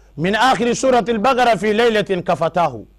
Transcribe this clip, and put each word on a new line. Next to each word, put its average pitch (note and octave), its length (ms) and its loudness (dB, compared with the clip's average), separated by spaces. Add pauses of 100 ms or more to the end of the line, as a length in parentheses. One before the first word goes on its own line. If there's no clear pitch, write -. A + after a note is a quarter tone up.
(160)
من F3+ 180 -2
آخر A#3 380 0
سورة B3 360 2
البقرة A#3+ 460 2
في G#3 180 -2
ليلة A3 280 2
كفتاه." E3 800 -2 (160)